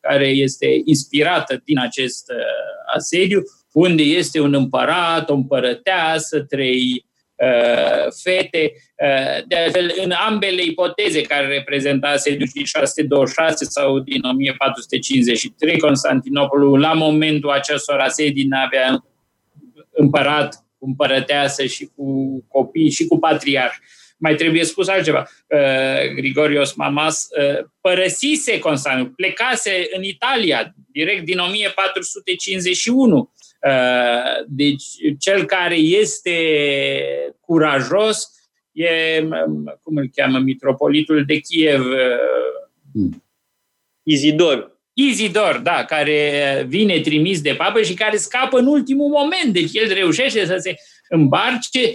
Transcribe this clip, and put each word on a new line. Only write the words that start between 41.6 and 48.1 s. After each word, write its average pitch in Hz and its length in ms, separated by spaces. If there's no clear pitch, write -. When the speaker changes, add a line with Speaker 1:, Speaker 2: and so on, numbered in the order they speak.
Speaker 1:
uh, 131 120
Speaker 2:
Hmm. 87 300
Izidor. 151 760
Speaker 1:
Izidor, 208 680
da, 147 220
care 147 840
vine 180 320
trimis 156 420
de 143 120
papă 202 280
și 196 120
care 214 240